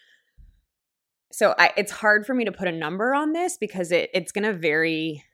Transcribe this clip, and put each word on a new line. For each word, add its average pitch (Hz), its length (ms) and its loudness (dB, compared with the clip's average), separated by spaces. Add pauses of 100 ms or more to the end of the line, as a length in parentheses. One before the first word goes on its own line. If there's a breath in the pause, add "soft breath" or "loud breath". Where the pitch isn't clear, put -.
(1300 soft breath)
So 202 240 2
I, 175 200 6
it's 202 160 -2
hard 214 340 2
for 262 80 -2
me 247 100 0
to 196 80 -4
put 190 160 -4
a 170 40 -2
number 190 420 -2
on 302 180 0
this 339 260 -2
because 180 340 -4
it, - 200 0
it's 180 200 -4
gonna 208 200 -2
vary, 160 800 -2